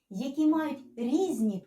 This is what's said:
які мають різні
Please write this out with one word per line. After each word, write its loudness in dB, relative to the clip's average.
які -2
мають 0
різні 0